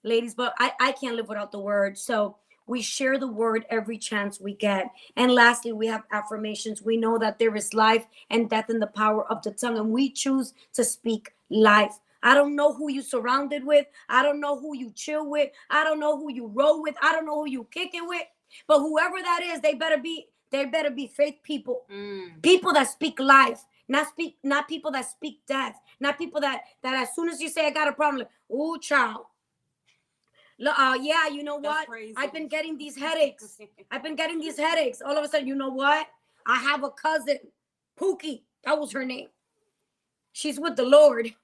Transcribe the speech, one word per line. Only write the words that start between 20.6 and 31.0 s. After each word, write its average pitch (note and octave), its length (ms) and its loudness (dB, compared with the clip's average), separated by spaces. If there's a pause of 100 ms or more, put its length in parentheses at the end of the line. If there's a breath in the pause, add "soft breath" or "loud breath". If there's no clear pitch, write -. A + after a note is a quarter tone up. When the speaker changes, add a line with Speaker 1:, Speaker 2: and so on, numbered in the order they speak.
Speaker 1:
better D4 240 -2
be B3+ 160 -8
faith D4 380 -2
people. B3+ 480 -6
Speaker 2:
Mm. F#3+ 500 -12
Speaker 1:
People F4+ 320 4
that C#4 160 6
speak - 300 -6
life, C4+ 440 6 (240)
not D4 200 0
speak, - 360 -10
not C#4 240 0
people D#4 240 -6
that C4 140 -6
speak - 400 -14
death, C4+ 340 -6 (200 soft breath)
not C#4+ 180 -2
people D4+ 240 -6
that, C4+ 200 -2 (200 loud breath)
that C4 140 -4
as B3+ 180 -4
soon E4+ 160 -4
as C#4 100 -8
you D#4 100 -6
say, D4+ 180 0
"I - 20 2
got D4+ 180 0
a C#4+ 60 -2
problem," C#4+ 280 0
like, - 360 -10
"Ooh, D#4 220 -4
child. A#3+ 460 -2 (1300 soft breath)
Lo-, C#4 200 0
uh, C4 240 4